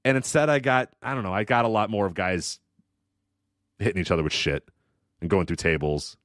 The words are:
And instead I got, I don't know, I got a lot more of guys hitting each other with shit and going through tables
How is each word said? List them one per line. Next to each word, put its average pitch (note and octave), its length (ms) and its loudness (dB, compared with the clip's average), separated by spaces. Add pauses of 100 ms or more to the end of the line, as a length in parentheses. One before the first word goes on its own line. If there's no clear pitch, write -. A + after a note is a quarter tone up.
And C3+ 140 2
instead D3+ 320 2
I C#3+ 80 4
got, B2+ 320 0 (120)
I B2+ 120 -6
don't B2+ 100 -4
know, F#2 100 -4
I G#2 100 0
got A#2+ 200 2
a A#2 40 2
lot G#2+ 240 0
more G2+ 160 0
of E2+ 80 -8
guys F#2 440 -2 (1160)
hitting G2 240 0
each E2 80 -2
other E2 140 2
with D2+ 100 -2
shit - 340 -2 (540)
and E2+ 80 -4
going F#2 160 4
through E2 120 -4
tables D2+ 680 -2